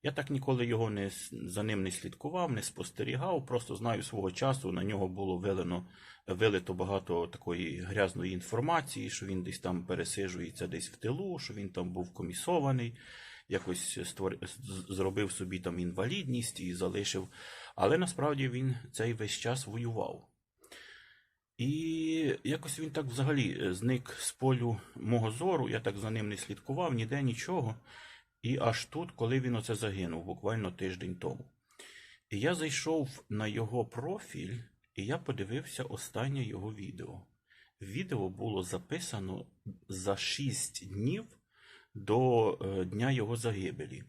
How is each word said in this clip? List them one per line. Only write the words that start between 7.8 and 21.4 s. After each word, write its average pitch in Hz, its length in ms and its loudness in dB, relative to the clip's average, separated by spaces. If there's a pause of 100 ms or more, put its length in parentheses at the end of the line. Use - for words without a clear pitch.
грязної 92 520 2
інформації, 113 800 0
що - 160 -6
він 92 160 0
десь 92 160 -6
там 90 280 -2
пересиджується 90 800 -2
десь 85 240 -6
в - 60 -20
тилу, 175 420 -2
що - 160 -8
він 101 140 -6
там 90 240 -4
був 90 220 -4
комісований, 123 800 2 (540)
якось 92 500 -2
створ-, 92 480 -4
з-, - 140 -12
з-, 95 360 -6
зробив 95 360 2
собі 92 260 -4
там 87 200 -2
інвалідність 117 840 0
і 90 140 -2
залишив. 95 540 0 (480)
Але 117 220 6
насправді 147 500 2
він 127 280 0 (160)
цей 117 200 2
весь 107 260 -2
час 123 280 0
воював. 113 640 -4 (1300)